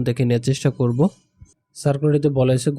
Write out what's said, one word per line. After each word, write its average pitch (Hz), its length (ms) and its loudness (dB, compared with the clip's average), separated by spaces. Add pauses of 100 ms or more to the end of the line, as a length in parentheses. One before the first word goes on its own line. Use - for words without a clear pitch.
দেখে 120 200 -2
নেওয়ার 120 240 0
চেষ্টা 135 220 0
করব। 120 280 -2 (800)
সার্কুলারটিতে 147 600 0
বলা 131 140 4
হয়েছে 131 260 0